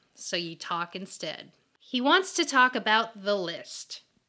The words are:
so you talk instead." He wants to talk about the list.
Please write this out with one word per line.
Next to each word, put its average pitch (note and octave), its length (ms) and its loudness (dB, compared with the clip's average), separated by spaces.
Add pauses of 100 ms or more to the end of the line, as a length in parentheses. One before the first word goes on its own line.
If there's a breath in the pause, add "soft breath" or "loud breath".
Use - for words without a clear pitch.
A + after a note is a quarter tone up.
(160)
so - 200 -6
you E3+ 200 -6
talk F3 400 -6
instead." - 560 -10 (260)
He - 220 -4
wants E4+ 340 4
to E4+ 100 2
talk B3+ 300 4
about A3 480 0
the G#3 140 2
list. - 640 -8 (280)